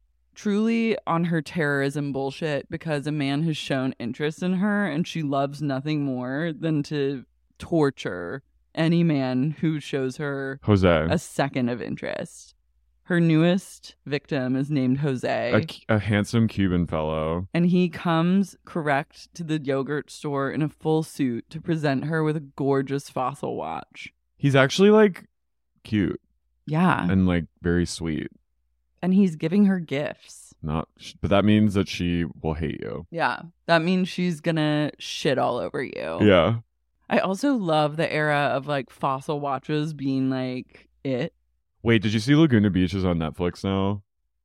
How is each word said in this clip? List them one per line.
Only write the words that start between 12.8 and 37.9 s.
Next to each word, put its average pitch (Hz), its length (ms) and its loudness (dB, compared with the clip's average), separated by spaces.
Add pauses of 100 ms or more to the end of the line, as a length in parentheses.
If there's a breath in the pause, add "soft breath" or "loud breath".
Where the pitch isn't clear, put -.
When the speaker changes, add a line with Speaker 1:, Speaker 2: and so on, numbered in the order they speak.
Speaker 1:
Her 175 120 2
newest 165 760 2 (100)
victim 135 500 -4
is 143 140 -2
named 131 280 2
Jose. 127 540 -2
Speaker 2:
A 107 140 6
Cu-, - 120 -12 (100)
a 110 100 4
handsome 104 500 2
Cuban 90 380 2
fellow. 78 640 -2
Speaker 1:
And 170 140 0
he 180 220 2
comes 175 760 0
correct 147 720 -4
to 170 100 -10
the 156 160 -2
yogurt 135 500 -4
store 139 400 -4
in 143 120 -2
a 151 60 0
full 156 340 0
suit 127 480 -4
to 160 100 -12
present 147 460 -2
her 160 180 -2
with 156 120 0
a 160 40 -4
gorgeous 139 720 -2
fossil 127 460 -6
watch. - 560 -10 (260)
Speaker 2:
He's 139 180 2
actually, 156 340 6
like, 214 360 4 (580)
cute. 101 360 0 (460)
Speaker 1:
Yeah. 165 420 2
Speaker 2:
And, 95 180 4
like, 87 180 2 (160)
very 87 240 2
sweet. 82 440 -4 (720)
Speaker 1:
And 180 100 0
he's 190 240 4
giving 180 300 2
her 190 140 2
gifts. - 840 -8
Speaker 2:
Not, 78 260 -4 (100)
sh-, - 220 -18
but 90 80 -2
that 98 160 4
means 107 300 6
that 98 140 0
she 87 360 -2 (180)
will 78 120 -2
hate 80 260 -6
you. 65 300 -10
Speaker 1:
Yeah. 147 320 -4 (240)
That 170 160 4
means 185 260 0
she's 180 320 -4
gonna 151 580 -2
shit - 380 -4
all 127 220 -2
over 135 240 -6
you. 80 400 -8
Speaker 2:
Yeah. 104 380 6 (500)
Speaker 1:
I - 80 2
also 196 340 0
love 156 460 0